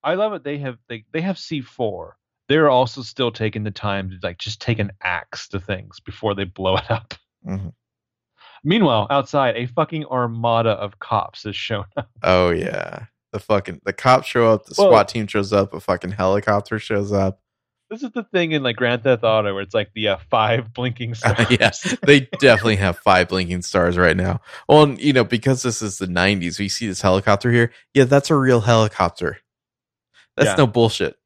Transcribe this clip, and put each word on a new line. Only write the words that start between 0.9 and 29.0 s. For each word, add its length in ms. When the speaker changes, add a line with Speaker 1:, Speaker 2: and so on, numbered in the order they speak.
Speaker 1:
they 100
have 180
C 220
four. 540
They're 200
also 320
still 300
taking 320
the 80
time 400
to, 100
like, 160
just 240
take 160
an 140
axe 460
to 120
things 420
before 340
they 80
blow 320
it 160
up. 240
Speaker 2:
Mm-hmm. 220
Speaker 1:
Meanwhile, 440
outside, 480
a 100
fucking 380
armada 680
of 280
cops 440
has 120
shown 300
up. 120
Speaker 2:
Oh 300
yeah, 540
the 80
fucking, 460
the 80
cops 340
show 240
up, 140
the 120
Speaker 1:
Well 120
Speaker 2:
swat 180
team 200
shows 240
up, 220
a 60
fucking 320
helicopter 680
shows 320
up. 280
Speaker 1:
This 140
is 80
the 120
thing 300
in, 100
like, 140
Grand 260
Theft 200
Auto 300
where 80
it's, 140
like, 180
the, 160
uh, 80
five 420
blinking 380
Speaker 2:
<laughs> 120
Uh, 120
Speaker 1:
stars. 60
Speaker 2:
yeah, 200
they 160
definitely 380
have 200
five 300
blinking 340
stars 360
right 200
now. 240
Well, 160
and, 160
you 140
know, 100
because 380
this 200
is 180
the 80
nineties, 520
we 100
see 180
this 140
helicopter 500
here. 200
Yeah, 120
that's 260
a 40
real 260
helicopter. 760